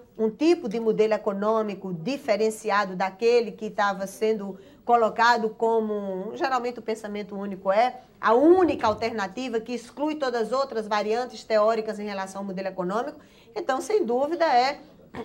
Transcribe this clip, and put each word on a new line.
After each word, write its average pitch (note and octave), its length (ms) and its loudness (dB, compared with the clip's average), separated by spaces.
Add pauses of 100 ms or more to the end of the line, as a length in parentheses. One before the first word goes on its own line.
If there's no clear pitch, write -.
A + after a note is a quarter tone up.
(160)
um A3 140 0
tipo D#4 380 2
de G#3+ 100 -4
modelo G#3+ 340 2
econômico G#3 800 -2
diferenciado G#3 1000 -2
daquele G#3+ 560 2
que G#3+ 160 -10
estava G3+ 400 -2
sendo G3+ 500 -2 (280)
colocado A3+ 680 4
como, G#3+ 880 -2
geralmente B3 420 -2
o A3 40 -14
pensamento G#3 520 -8
único G3 380 -4
é, B3 240 2 (240)
a G#3+ 120 4
única D4 540 6
alternativa A3+ 720 -4
que A3+ 140 -6
exclui C#4 420 -6
todas B3+ 280 -2
as G#3+ 100 -2
outras B3 340 -2
variantes G#3+ 560 -2
teóricas A3 560 2
em G#3 60 -8
relação G3 380 -8
ao G3+ 40 -8
modelo F#3+ 220 -6
econômico. F#3+ 500 -4 (380)
Então, D#4 240 -2
sem G#4 240 0
dúvida, C#4+ 400 0
é, C4+ 340 2 (460)